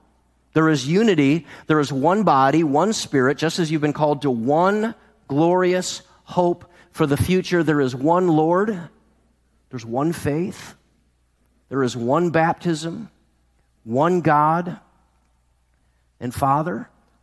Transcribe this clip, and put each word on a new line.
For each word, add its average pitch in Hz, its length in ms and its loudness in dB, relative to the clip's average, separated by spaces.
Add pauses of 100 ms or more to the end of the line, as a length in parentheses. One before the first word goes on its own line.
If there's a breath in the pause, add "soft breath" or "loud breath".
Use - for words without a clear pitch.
(520)
There 156 160 2
is 139 180 0
unity. 165 600 2 (220 loud breath)
There 156 120 2
is 139 100 -2
one 165 340 2
body, 160 400 4
one 156 280 2
Spirit, 139 460 0
just 156 200 -2
as 165 120 -2
you've 160 100 -2
been 147 140 0
called 147 280 0
to 143 80 0
one 175 640 0 (320 soft breath)
glorious 180 760 0 (220 soft breath)
hope 175 460 -2 (200 soft breath)
for 160 160 -2
the 143 100 0
future. 180 460 0
There 151 180 0
is 131 160 -2
one 170 320 2
Lord. 175 500 2 (920)
There's 113 160 -12
one 135 260 -2
faith. 156 640 -6 (960)
There 135 120 -2
is 123 140 -2
one 135 320 0
baptism, 165 800 -2 (760)
one 156 360 0
God 160 580 0 (1400)
and 120 140 -8
Father 156 560 -2 (320)